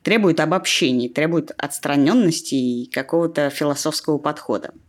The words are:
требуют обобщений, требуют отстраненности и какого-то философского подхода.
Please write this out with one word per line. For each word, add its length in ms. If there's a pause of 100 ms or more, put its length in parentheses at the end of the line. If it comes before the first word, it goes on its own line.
требуют 380
обобщений, 680
требуют 500
отстраненности 960
и 360
какого-то 600
философского 680
подхода. 560 (160)